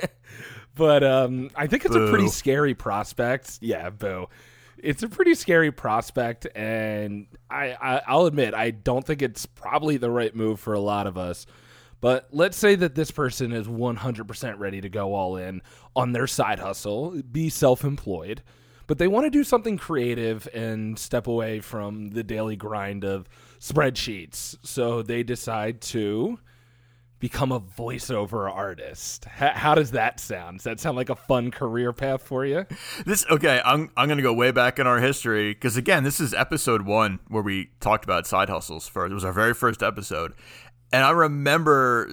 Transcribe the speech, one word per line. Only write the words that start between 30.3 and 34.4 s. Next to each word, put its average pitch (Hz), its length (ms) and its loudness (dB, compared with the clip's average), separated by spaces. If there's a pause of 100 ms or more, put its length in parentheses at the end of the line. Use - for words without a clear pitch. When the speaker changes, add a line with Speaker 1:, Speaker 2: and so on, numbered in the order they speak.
Speaker 1:
Does - 40 -10
that 113 160 -6
sound 147 160 -4
like 127 140 -2
a 127 40 -2
fun 123 360 0
career 120 420 -2
path 131 300 -2
for 135 240 -4
you? 156 180 -2 (400)
Speaker 2:
This, 202 260 0
okay, 147 320 4
I'm, 147 320 2
I'm 131 140 2
gonna 147 140 2
go 123 100 4
way 120 200 4